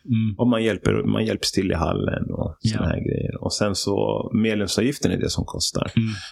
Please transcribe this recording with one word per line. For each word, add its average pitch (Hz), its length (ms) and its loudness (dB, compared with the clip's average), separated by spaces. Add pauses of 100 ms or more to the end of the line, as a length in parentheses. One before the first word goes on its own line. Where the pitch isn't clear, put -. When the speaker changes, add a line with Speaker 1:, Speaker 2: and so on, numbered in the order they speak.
Speaker 1:
mm. 110 320 2
Speaker 2:
Och 120 100 2
man 113 160 2
hjälper, 104 400 0 (100)
man 107 120 2
hjälps - 260 -2
till 95 200 2
i 85 40 2
hallen 90 560 0
och - 280 -4
såna 110 240 0
Speaker 1:
Ja. 82 60 2
Speaker 2:
här - 100 0
grejer. - 440 -4
Och - 100 -2
sen 104 220 0
så, 53 580 0
medlemsavgiften 107 800 2
är 90 60 0
det - 120 0
som - 160 -2
kostar. - 500 -2
Speaker 1:
Mm. 113 140 2 (220)